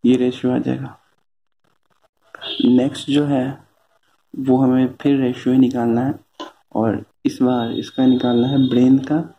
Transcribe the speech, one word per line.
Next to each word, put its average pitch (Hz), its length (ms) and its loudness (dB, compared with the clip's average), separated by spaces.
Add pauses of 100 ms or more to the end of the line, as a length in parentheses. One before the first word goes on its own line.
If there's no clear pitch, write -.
ये 123 140 4
रेशियो 127 360 -2
आ 127 60 -2
जाएगा। 127 400 -8 (1700)
नेक्स्ट 123 440 0
जो 147 160 0
है 135 320 -2 (760)
वो 131 240 0
हमें 127 440 2
फिर 143 160 2
रेशियो 127 360 -2
ही 131 60 4
निकालना 120 420 2
है, 135 120 -2 (600)
और 110 320 -2 (200)
इस - 160 -2
बार 123 320 0
इसका - 320 -4
निकालना 123 420 2
है 135 220 0
ब्रेन 127 320 4
का 151 140 -4 (240)